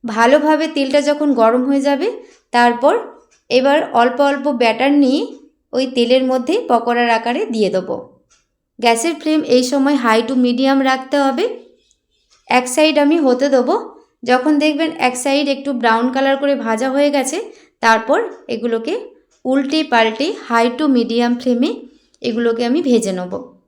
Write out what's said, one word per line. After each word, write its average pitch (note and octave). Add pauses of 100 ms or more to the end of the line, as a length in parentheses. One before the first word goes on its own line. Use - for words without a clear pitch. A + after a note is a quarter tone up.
ভালোভাবে C#4
তেলটা C#4+
যখন D4
গরম A#3
হয়ে C#4
যাবে, C#4+ (440)
তারপর A#3+ (560)
এবার C#4 (140)
অল্প B3
অল্প C#4+ (160)
ব্যাটার A#3 (120)
নিয়ে C#4 (520)
ওই C4 (120)
তেলের B3
মধ্যে B3+ (120)
পকোড়ার A#3+
আকারে B3 (100)
দিয়ে G#3+
দেবো। F#3 (840)
গ্যাসের A#3
ফ্লেম D#4 (160)
এই B3+
সময় C#4
high A3+
to C4+
medium B3+ (100)
রাখতে C4
হবে। C4+ (1040)
এক B3+
সাইড D#4 (100)
আমি D#4
হতে C4
দেবো। B3+ (480)
যখন B3+ (100)
দেখবেন D4+ (180)
এক B3
সাইড C#4+ (100)
একটু C#4
ব্রাউন A#3
কালার C4+
করে C#4+
ভাজা A3+
হয়ে C#4+
গেছে, C4+ (460)
তারপর A3 (280)
এগুলোকে A3+ (520)
উল্টে C#4
পাল্টে A3+ (200)
high A#3
to D#4 (120)
medium A#3+
ফ্লেমে B3+ (500)
এগুলোকে A#3
আমি B3+
ভেজে A#3
নেব। F3+ (340)